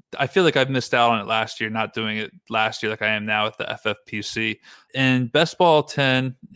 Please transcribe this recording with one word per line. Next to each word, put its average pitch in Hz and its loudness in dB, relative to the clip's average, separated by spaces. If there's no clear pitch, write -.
I 139 -2
feel 190 2
like 156 4
I've 131 2
missed 131 -2
out 120 6
on 113 2
it 101 -8
last 110 -2
year, 110 -4
not 110 -4
doing 110 -4
it 107 -8
last 110 -2
year 107 -2
like 107 -8
I 107 0
am 107 -2
now 107 0
with 110 -8
the - -8
F 110 -8
F 104 -2
P 104 -8
C. 110 -6
In 127 2
Best 151 0
Ball 160 6
ten, 131 -2